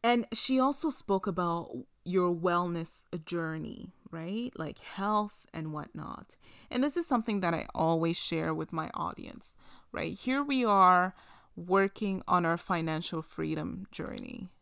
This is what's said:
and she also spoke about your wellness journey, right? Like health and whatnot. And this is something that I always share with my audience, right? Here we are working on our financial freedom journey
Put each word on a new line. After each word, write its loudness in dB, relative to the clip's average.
and 4
she 2
also 2
spoke 0
about 0
your 4
wellness 0
journey, -6
right? -6
Like -8
health -2
and -6
whatnot. -10
And 0
this 0
is -2
something 0
that 0
I -4
always 2
share -2
with -6
my -4
audience, -8
right? -4
Here -2
we 0
are 6
working 2
on 4
our 4
financial -2
freedom -6
journey -10